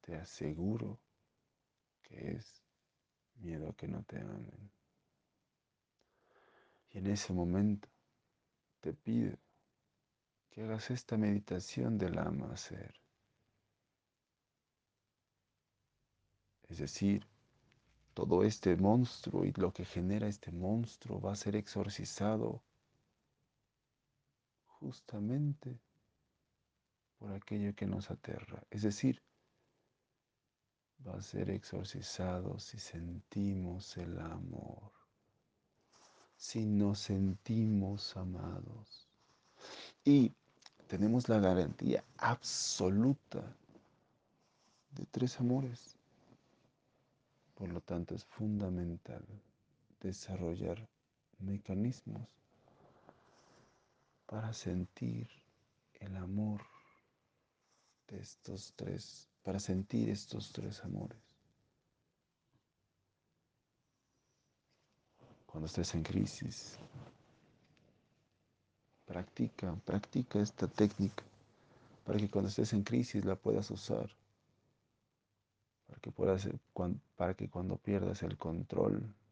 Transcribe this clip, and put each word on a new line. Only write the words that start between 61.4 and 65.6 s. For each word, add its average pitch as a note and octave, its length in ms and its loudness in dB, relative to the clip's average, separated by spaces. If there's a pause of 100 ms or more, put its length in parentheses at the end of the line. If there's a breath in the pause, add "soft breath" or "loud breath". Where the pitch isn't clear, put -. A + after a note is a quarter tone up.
Cuando D#2 220 -6